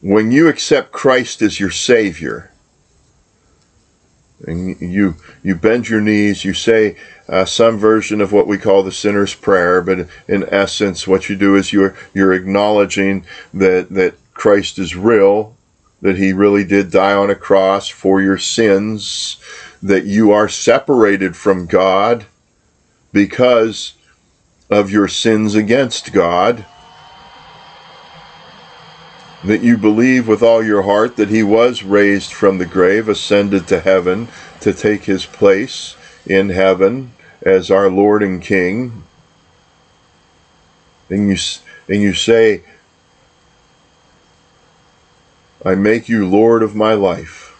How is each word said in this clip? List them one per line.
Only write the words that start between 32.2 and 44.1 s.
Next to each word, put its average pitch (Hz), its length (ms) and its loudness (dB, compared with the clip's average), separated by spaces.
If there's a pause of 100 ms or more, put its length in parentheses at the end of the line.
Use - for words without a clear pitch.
from 95 260 0
the 90 80 -4
grave, 92 420 0
ascended 101 600 -2
to 90 120 0
heaven 95 480 -2 (320)
to 104 120 0
take 104 320 -2
his 95 200 -4
place - 720 -2 (300)
in 95 240 0
heaven 95 600 0 (300)
as 92 280 0
our 98 180 2
Lord 104 340 2
and 92 200 -4
King. 101 600 -4 (2000)
And 101 200 -2
you 98 60 2
s-, - 280 -10 (260)
and 101 140 0
you 101 100 0
say, 110 500 2 (3000)